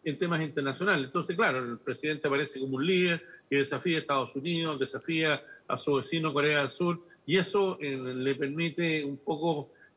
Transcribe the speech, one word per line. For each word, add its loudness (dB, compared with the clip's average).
en -4
temas 0
internacionales. 0
Entonces, -2
claro, 2
el -4
presidente -4
aparece 0
como -2
un 0
líder 2
que 2
desafía 2
a 2
Estados 0
Unidos, -2
desafía 0
a 0
su 0
vecino 0
Corea 4
del -2
Sur, 0
y 2
eso, 2
eh, -2
le 0
permite 0
un -4
poco, -2